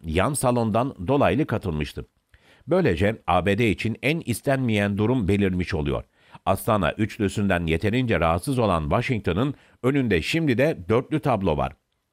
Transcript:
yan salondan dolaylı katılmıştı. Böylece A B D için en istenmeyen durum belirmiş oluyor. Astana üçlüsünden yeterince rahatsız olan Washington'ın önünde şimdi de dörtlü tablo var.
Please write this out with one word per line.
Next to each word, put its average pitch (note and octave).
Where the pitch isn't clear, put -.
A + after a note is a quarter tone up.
yan F#2
salondan A#2+
dolaylı C3
katılmıştı. D2+
Böylece A2+
A F2+
B G2+
D A#2
için A2
en D3+
istenmeyen A2
durum A2
belirmiş F#2
oluyor. C#2+
Astana G2
üçlüsünden G2
yeterince G#2
rahatsız F2+
olan F#2
Washington'ın G#2+
önünde A#2+
şimdi D3+
de D3+
dörtlü A#2+
tablo F#2+
var. C2